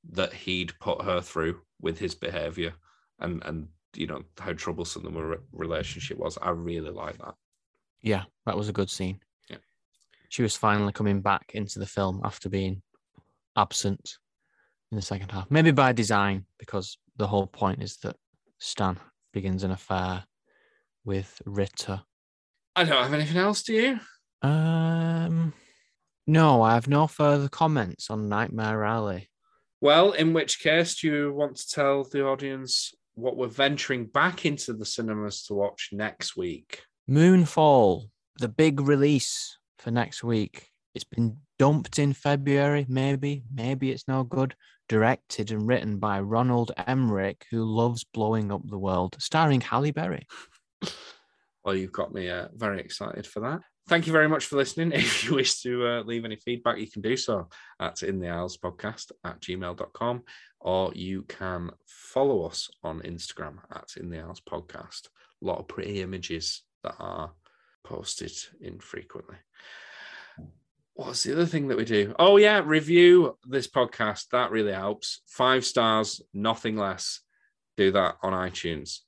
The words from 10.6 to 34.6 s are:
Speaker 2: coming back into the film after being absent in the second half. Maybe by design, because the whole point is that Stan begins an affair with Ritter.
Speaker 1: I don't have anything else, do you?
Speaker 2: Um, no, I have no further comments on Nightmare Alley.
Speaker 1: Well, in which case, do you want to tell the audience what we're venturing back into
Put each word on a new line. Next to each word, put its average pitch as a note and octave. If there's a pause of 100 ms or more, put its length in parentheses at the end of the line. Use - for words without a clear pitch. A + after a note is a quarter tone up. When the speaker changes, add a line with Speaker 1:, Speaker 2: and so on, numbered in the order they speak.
Speaker 2:
coming G2+
back G2
into G#2
the G2
film G2
after G2+
being F#2+ (760)
absent - (720)
in A2
the G2+
second G2
half. F#2+
Maybe D#3+
by C3
design, G2+ (120)
because - (180)
the G#2
whole G2+
point -
is G#2
that - (420)
Stan F#2 (340)
begins F#2+
an F#2
affair F#2 (800)
with G2
Ritter. G2 (720)
Speaker 1:
I F3+
don't C#3+
have C#3
anything D3+
else, G3+
do A#3
you? A#3 (480)
Speaker 2:
Um, E3 (720)
no, D3+
I A2+
have A#2
no D3
further C#3+
comments C#3
on G#2+
Nightmare G#2+
Alley. G#2 (520)
Speaker 1:
Well, E3
in E3
which D#3+
case, E3
do E3
you D3
want C#3
to -
tell C#3
the C#3
audience C3+ (220)
what A#2+
we're B2
venturing C#3
back E3+
into C#3